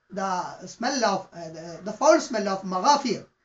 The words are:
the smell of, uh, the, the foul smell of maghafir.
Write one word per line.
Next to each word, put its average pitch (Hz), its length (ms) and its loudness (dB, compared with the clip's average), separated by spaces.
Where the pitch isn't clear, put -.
the 185 580 -6
smell 247 380 -2
of, 196 280 0
uh, 170 160 -12
the, 165 340 -14
the 208 100 -8
foul 311 260 6
smell 202 300 -2
of 190 140 -2
maghafir. 214 640 2